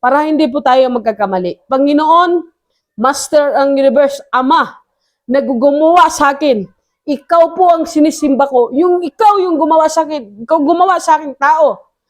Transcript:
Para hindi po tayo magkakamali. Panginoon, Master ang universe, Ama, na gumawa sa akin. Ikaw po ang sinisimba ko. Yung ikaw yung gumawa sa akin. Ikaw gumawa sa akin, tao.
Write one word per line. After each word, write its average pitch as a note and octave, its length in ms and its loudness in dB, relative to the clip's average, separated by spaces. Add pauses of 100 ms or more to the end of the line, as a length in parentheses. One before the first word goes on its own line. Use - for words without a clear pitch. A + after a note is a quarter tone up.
Para C#4 240 0
hindi D#4 240 0
po C#4 100 -6
tayo C4 300 2
magkakamali. G#3 800 -6
Panginoon, D#4 720 0 (560)
Master C#4+ 600 -2
ang C#4 200 0
universe, C#4 440 0 (120)
Ama, C4 480 -2 (480)
na C4 120 0
gumawa C#4+ 680 2
sa C#4+ 240 0
akin. C4+ 320 -2 (380)
Ikaw E4 400 0 (140)
po F4+ 160 4
ang E4 160 -2
sinisimba C#4+ 580 0
ko. B3 260 0
Yung F4+ 280 0
ikaw G4+ 400 0
yung F4+ 160 -2
gumawa D#4 320 0
sa D#4 160 -2
akin. A3+ 400 -12
Ikaw D#4+ 160 0
gumawa E4+ 400 0
sa D#4 160 2
akin, D4 200 -8
tao. D4 560 -2 (160)